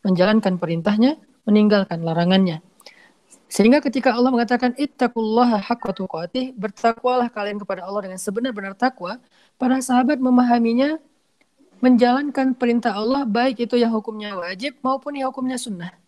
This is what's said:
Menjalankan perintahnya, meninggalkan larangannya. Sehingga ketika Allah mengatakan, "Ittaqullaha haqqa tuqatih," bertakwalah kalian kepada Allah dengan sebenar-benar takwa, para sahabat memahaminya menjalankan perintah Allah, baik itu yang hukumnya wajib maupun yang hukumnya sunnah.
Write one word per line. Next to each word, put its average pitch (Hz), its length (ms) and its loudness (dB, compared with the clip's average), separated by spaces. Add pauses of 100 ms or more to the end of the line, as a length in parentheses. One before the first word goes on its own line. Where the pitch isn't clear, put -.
Menjalankan 185 560 2
perintahnya, 208 560 0 (240)
meninggalkan 208 640 2
larangannya. 175 560 2 (880)
Sehingga 240 320 4
ketika 262 320 0
Allah 247 160 2
mengatakan, 247 480 0
"Ittaqullaha 240 800 0
haqqa 202 400 -4
tuqatih," 202 560 -6
bertakwalah 233 800 -2
kalian 208 300 -6
kepada 185 240 -8
Allah 196 260 -6
dengan 185 80 -12
sebenar-benar 202 560 -6
takwa, 240 400 -4 (400)
para 262 240 0
sahabat 254 400 0
memahaminya 247 800 2 (800)
menjalankan 254 760 2
perintah 233 400 0
Allah, 254 280 -2
baik 240 440 0
itu 240 120 0
yang 226 120 2
hukumnya 214 440 -6
wajib 185 480 -8
maupun 269 320 -4
yang 262 160 -4
hukumnya 254 240 -6
sunnah. 185 400 -10 (120)